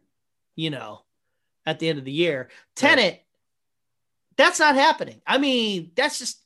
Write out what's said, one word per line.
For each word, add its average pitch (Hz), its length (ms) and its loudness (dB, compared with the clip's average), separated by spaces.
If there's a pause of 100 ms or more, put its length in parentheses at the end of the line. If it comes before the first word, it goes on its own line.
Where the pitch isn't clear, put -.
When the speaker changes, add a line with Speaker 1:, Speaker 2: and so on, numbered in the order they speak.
(560)
Speaker 1:
you 160 140 -6
know, 113 320 -12 (640)
at 156 140 -4
the 160 100 -4
end 156 80 -4
of 131 80 -12
the 135 60 -10
year. 151 320 -2
Speaker 2:
Right. - 60 -20 (260)
Speaker 1:
Tenet, 254 500 2 (1120)
that's 339 220 4
not 302 160 4
happening. 277 500 0
I 226 140 0
mean, 226 560 -2
that's 269 240 -2
just - 260 -12